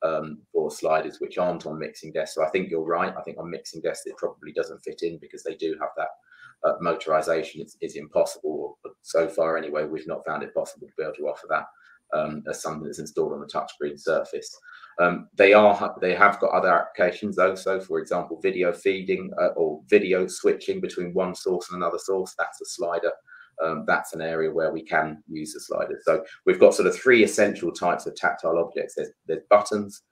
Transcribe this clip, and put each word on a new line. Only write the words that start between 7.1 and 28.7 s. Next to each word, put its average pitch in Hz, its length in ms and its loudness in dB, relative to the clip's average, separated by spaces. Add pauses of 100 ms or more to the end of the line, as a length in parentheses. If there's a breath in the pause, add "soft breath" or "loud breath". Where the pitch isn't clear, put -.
It's, 73 260 -14
it's 80 140 -8
impossible, 76 880 -4
but - 80 -16 (100)
so 82 260 0
far 80 300 0
anyway, 76 280 -4
we've 76 220 -8
not 71 200 -8
found 76 160 -6
it - 100 -12
possible - 340 -6
to - 80 -20
be 78 80 -4
able 76 120 -6
to 73 120 -6
offer - 220 -8
that, - 160 -2 (480 soft breath)
um, 76 340 -2
as - 140 -6
something 78 220 -8
that's - 160 -8
installed 76 340 -2
on 71 80 -8
a 71 40 -12
touchscreen 73 540 -6
surface. - 560 -4 (440 loud breath)
Um, 87 340 0
they 98 200 8
are, 104 480 8
they 90 120 2
have 101 280 6
got 95 100 2
other 92 160 4
applications 92 720 2
though. 92 180 4
So 95 240 -2
for 80 200 -4
example, 82 420 -4
video 90 320 2
feeding, 95 580 -2 (100)
uh, 87 140 2
or 78 320 0
video 92 400 6
switching 95 540 -2
between 90 320 -6
one 92 200 0
source 90 360 -4
and 90 80 -8
another 87 220 -2
source, 95 380 -4
that's - 220 -6
a - 60 -14
slider. - 480 -4 (500 loud breath)
Um, 78 240 -4
that's 82 260 0
an 80 80 -8
area 80 300 -2
where 80 220 0
we 80 80 -6
can 78 480 -2
use 78 240 -8
the 76 80 -16
slider. - 420 -6
So - 220 2 (200 loud breath)
we've 92 140 4
got 104 140 10
sort 92 160 4
of - 80 0
three 120 260 8
essential 95 480 2
types - 360 -2
of - 80 -8
tactile 85 420 0
objects. - 380 -2